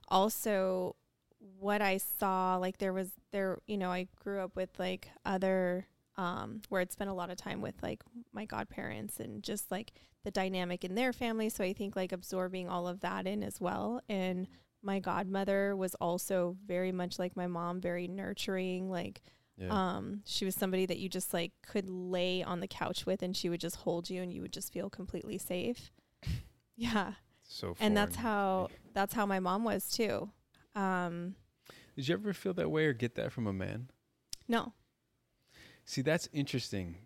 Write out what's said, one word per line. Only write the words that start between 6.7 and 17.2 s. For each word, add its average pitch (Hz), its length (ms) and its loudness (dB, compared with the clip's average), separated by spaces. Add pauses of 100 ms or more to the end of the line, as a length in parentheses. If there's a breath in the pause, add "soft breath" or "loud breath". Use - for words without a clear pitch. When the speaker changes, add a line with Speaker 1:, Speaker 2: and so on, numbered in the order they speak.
Speaker 1:
I'd 180 120 0
spent 196 180 -4
a 196 40 -4
lot 180 160 -4
of 185 80 -8
time 208 220 -4
with, - 220 -6
like, 226 200 -4 (300)
my 208 120 -6
godparents - 760 -6
and 110 220 -8
just, 214 280 -4
like, 196 220 -4 (300 soft breath)
the 202 80 -6
dynamic 185 540 0
in 180 100 -4
their 247 200 2
family. 226 340 0
So 220 160 0
I 185 80 2
think, 202 240 -4
like, 185 160 0
absorbing 185 560 -2
all 175 180 0
of 180 140 -4
that 185 260 -2
in 208 160 0
as 190 180 -4
well. 196 480 0
And 185 400 0 (340 loud breath)
my 196 180 0
godmother 196 760 2
was 190 200 0
also 180 640 2 (100)
very 185 260 2
much 180 260 -2
like 180 180 -2